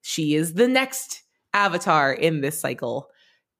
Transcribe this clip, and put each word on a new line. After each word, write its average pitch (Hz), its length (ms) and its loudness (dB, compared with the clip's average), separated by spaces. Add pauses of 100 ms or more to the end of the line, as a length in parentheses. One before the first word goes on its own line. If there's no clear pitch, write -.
she 151 320 -2
is 160 200 0
the 233 140 4
next 262 540 -2 (300)
Avatar 185 600 2
in 156 280 0
this 143 200 -4
cycle. 127 480 -6 (520)